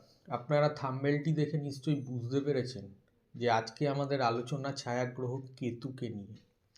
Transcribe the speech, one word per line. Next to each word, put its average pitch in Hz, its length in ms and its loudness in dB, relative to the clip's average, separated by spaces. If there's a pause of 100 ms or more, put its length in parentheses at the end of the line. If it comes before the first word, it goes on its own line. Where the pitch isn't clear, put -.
(280)
আপনারা 147 400 4
থাম্বনেলটি 143 640 2
দেখে 151 260 2
নিশ্চয়ই 143 420 0
বুঝতে 123 400 -2
পেরেছেন 131 480 -2 (460)
যে 120 160 2
আজকে 113 380 2
আমাদের 139 340 0
আলোচনা 123 500 0
ছায়াগ্রহ 127 680 -2 (160)
কেতুকে 123 520 -6
নিয়ে। 104 280 -8 (420)